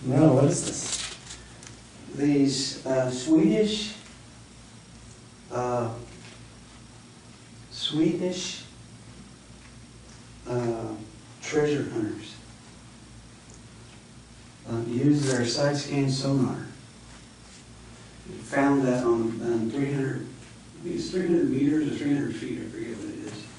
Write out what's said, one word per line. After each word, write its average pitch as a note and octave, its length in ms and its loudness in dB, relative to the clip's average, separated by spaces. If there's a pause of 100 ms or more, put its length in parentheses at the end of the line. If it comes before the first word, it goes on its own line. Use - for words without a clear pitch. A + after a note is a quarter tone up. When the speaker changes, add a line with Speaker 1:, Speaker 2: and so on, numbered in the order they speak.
Speaker 1:
No, C3+ 280 8
what C3 120 8
is E3 200 2
this? - 500 -6 (1000)
Speaker 2:
These, C#3 680 2
uh, C3 240 2
Swedish, F#3 840 4 (1600)
uh, B2 380 -2 (1800)
Swedish, F3+ 920 -2 (1800)
uh, A#2 420 -2 (520)
treasure D3 500 2
hunters, G#2+ 440 -6 (2250)
uh, A#2 180 -2
use C#3 440 4
their A#2+ 140 2
side C#3+ 320 2
scan C#3 340 0
sonar. C3+ 560 0 (1800)
Found C#3 420 2
that B2+ 180 2
on, A#2 380 2
on - 300 0
three C#3 220 0
hundred, C3 340 -2
I - 560 -18
think F3+ 140 -4
it's - 120 -4
three F3+ 160 0
hundred C#3+ 240 4
meters C#3+ 420 2
or - 40 -4
three C#3+ 180 0
hundred A#2+ 220 -2
feet, A#2+ 240 -8
I G#2+ 100 -10
forget A2+ 280 -8
what G#2 100 -10
it G#2 80 -10 (100)
is. - 180 -12 (160)